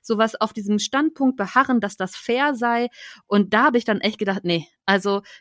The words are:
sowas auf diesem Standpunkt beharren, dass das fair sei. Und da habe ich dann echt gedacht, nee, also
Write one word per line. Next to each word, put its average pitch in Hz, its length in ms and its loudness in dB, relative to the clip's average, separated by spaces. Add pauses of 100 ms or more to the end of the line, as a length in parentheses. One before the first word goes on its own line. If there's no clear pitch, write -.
sowas 220 340 0
auf 220 160 -2
diesem 208 280 -2
Standpunkt 269 580 0
beharren, 247 420 2
dass 196 160 -4
das 185 200 -6
fair 269 400 -2
sei. 240 340 -2 (380)
Und 202 260 2
da 226 120 4
habe 240 120 4
ich 233 80 0
dann 214 160 -2
echt 208 160 -2
gedacht, 196 260 -4
nee, 170 240 -2 (200)
also 202 360 0 (180)